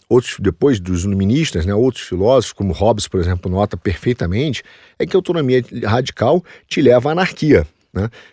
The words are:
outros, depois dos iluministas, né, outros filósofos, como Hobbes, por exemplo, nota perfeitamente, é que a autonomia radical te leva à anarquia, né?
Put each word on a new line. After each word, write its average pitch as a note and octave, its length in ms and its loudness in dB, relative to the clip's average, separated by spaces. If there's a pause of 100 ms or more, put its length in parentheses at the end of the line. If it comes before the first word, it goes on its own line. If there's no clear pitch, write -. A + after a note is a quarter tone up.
outros, - 320 2
depois A2 380 2
dos F2+ 260 -4
iluministas, G2 600 0
né, G2+ 100 -2
outros B2 300 0
filósofos, G#2+ 480 0
como G2 200 -4
Hobbes, G#2 360 -4
por F#2+ 120 -2
exemplo, F2+ 300 -2
nota G2 260 -2
perfeitamente, A2+ 880 -4 (360)
é - 80 -4
que - 100 0
a - 20 4
autonomia C3+ 460 0 (200)
radical C3 600 0 (240)
te - 140 -2
leva B2 260 6
à D3+ 40 0
anarquia, D#3 540 2 (260)
né? G2 160 -4 (240)